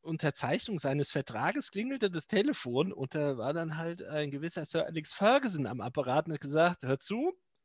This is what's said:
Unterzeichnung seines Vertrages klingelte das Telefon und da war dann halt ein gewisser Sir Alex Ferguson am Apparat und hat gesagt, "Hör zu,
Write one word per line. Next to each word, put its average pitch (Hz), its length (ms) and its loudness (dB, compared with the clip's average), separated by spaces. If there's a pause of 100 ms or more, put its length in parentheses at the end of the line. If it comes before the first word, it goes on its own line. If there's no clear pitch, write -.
Unterzeichnung 160 760 0
seines 143 320 0
Vertrages 143 600 -2
klingelte 220 400 -2
das 165 160 -6
Telefon 190 640 2
und - 240 -6
da 147 220 0
war 120 160 -2
dann 160 240 -4
halt 170 260 -6
ein 151 280 -2
gewisser 151 340 -6
Sir 160 200 0
Alex 156 280 -6
Ferguson 214 520 4
am 110 140 -4
Apparat 131 480 2
und 165 60 -4
hat 143 80 -6
gesagt, 156 420 4
"Hör 131 160 0
zu, 262 320 -2 (340)